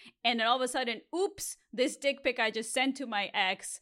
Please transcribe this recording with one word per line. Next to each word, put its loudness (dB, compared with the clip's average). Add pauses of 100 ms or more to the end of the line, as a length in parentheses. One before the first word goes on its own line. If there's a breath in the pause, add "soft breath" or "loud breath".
(240 loud breath)
and 2
then 2
all 6
of -2
a 2
sudden, -2 (140)
oops, -4 (160)
this 0
dick 0
pic 0
I 2
just -4
sent 2
to -6
my -2
ex -2